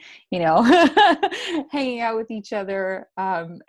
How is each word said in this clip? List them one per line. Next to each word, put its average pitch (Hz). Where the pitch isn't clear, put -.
you 185
know, 165
<laughs> 339
hanging 262
out 226
with 226
each 214
other, 190
um, 175